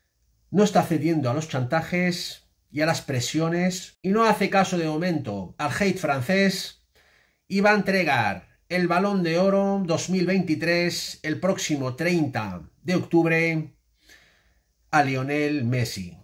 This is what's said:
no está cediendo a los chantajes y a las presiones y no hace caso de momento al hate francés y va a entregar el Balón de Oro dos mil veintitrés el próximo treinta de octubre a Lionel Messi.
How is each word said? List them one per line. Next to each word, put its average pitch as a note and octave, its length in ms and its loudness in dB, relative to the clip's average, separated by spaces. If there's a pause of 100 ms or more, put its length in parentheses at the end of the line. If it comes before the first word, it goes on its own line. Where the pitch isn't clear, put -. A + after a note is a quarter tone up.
(520)
no G3+ 140 6
está G3 180 4
cediendo D#3 460 0
a B2 40 0
los D3+ 140 -4
chantajes E3+ 1000 -2 (200)
y C#3+ 120 -4
a D#3 40 2
las D#3+ 160 -2
presiones E3 1000 -2
y F#3 80 -2
no A3 160 4
hace G#3 240 2
caso F#3+ 280 2
de E3 100 0
momento C#3 680 -4
al C#3+ 140 -4
hate F#3 260 0
francés F#3 880 -2 (640)
y G3 140 0
va G#3 100 6
a G#3+ 40 6
entregar C#3+ 720 0 (220)
el F3+ 200 0
Balón F#3+ 340 2
de E3 160 2
Oro G3 460 2
dos D#3+ 240 -2
mil F3+ 160 2
veintitrés E3+ 1000 0
el D#3+ 160 -4
próximo C#3 560 -2
treinta A#2+ 680 -2 (200)
de F3+ 120 -2
octubre E3 800 0 (1160)
a D3+ 120 4
Lionel C#3+ 600 0
Messi. A2+ 600 -4